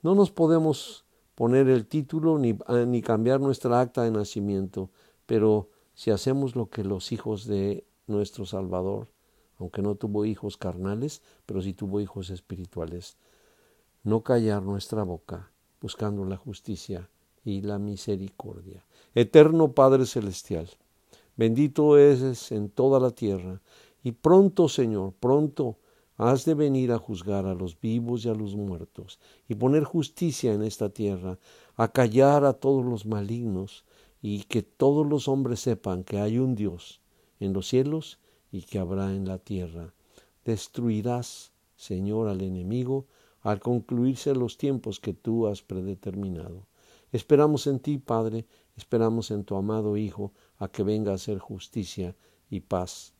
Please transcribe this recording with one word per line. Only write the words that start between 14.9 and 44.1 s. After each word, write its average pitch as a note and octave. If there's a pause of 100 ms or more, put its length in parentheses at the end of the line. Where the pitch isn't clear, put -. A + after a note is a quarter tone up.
boca, F2+ (280)
buscando G2+
la F#2+
justicia F#2+ (340)
y G2
la G2+
misericordia. G2 (300)
Eterno D3+
Padre C3+
Celestial, F#2+ (680)
bendito D3
eres C3+
en G#2
toda C3+
la B2+
tierra, F#2+ (420)
y B2
pronto, F3+
Señor, G#2
pronto C#3 (400)
has B2
de D#3+
venir C#3
a A2+
juzgar G2
a F#2+
los F2
vivos A#2
y A#2+
a A2
los G#2
muertos, F#2+ (280)
y A2+
poner C3+
justicia D3
en G#2
esta G#2+
tierra, F#2 (360)
a A2+
callar C3+
a C3+
todos C3+
los A2+
malignos, G#2 (360)
y G#2
que -
todos C#3+
los C#3+
hombres C3+
sepan F#2+
que G2+
hay G#2+
un C3
Dios G2+ (380)
en G2
los F#2+
cielos D3 (320)
y F#2
que -
habrá F#2+
en G2
la F#2
tierra. E2+ (500)
Destruirás, A#2 (220)
Señor, G#2+
al F#2+
enemigo A2+ (340)
al G#2
concluirse B2